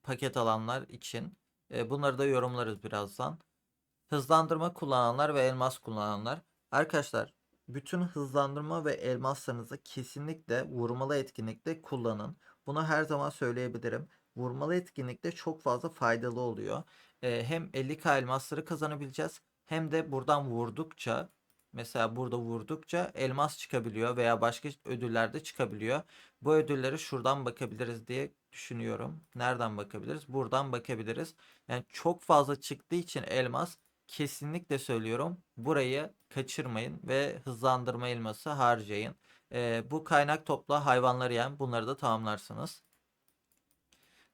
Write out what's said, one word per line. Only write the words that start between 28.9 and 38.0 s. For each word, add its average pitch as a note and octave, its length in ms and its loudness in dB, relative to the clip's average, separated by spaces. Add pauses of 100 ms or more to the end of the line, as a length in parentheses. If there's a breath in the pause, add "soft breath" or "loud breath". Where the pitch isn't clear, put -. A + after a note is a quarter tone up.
Nereden A#2+ 420 0
bakabiliriz? A2 520 -6
Buradan C3 440 0
bakabiliriz. A#2 600 -4 (340 soft breath)
Yani B2 200 -2
çok F3 340 -2
fazla C#3+ 380 6
çıktığı - 360 -6
için E3+ 260 -4
elmas, B2+ 560 0 (280)
kesinlikle D3 720 -4
söylüyorum, B2 640 -2 (140)
burayı C3+ 580 0 (140)
kaçırmayın B2+ 760 -4
ve C3+ 400 0
hızlandırma B2 640 0